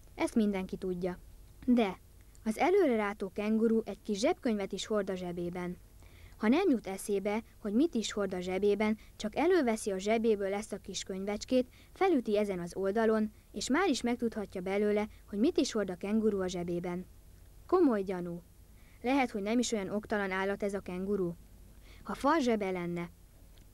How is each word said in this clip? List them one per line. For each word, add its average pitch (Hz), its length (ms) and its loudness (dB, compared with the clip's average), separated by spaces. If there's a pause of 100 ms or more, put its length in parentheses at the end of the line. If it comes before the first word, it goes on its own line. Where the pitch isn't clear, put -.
(140)
Ezt 320 200 -4
mindenki 196 420 0
tudja. 180 420 -4 (480)
De 226 320 2 (460)
az 220 140 -2
előrelátó 233 720 2
kenguru 220 560 2
egy - 180 -10
kis 208 160 -2
zsebkönyvet 220 540 0
is 196 140 -6
hord 202 240 -2
a 190 40 -2
zsebében. 175 640 -6 (600)
Ha 214 120 0
nem 349 200 4
jut 247 180 2
eszébe, 202 560 -2 (160)
hogy 202 160 -4
mit 294 200 2
is 220 180 -2
hord 196 220 -2
a 180 60 -4
zsebében, 202 580 2 (180)
csak - 200 -6
előveszi 269 540 2
a 190 80 -2
zsebéből 208 560 0
ezt 208 180 -8
a 202 60 -8
kis 185 240 -10
könyvecskét, 208 640 -2 (240)
felüti 262 460 2
ezen 202 200 -2
az 170 180 -8
oldalon, 214 560 2 (200)
és - 160 -8
már 349 200 2
is 262 140 2
megtudhatja 226 580 -4
belőle, 208 480 0 (200)
hogy 202 100 -6
mit 277 200 2
is 294 140 2
hord 208 180 -2
a 180 40 -4
kenguru 208 460 0
a 185 80 -2
zsebében. 175 580 -4 (600)
Komoly 277 360 4
gyanú. 180 400 -6 (600)
Lehet, 254 280 2
hogy 208 120 -4
nem 214 160 0
is 233 140 0
olyan 196 160 -2
oktalan 208 420 -2
állat 196 320 -2
ez 202 120 -2
a 196 60 -4
kenguru. 185 520 -2 (720)
Ha - 120 -8
farzsebe 240 560 2
lenne, 175 400 -4 (640)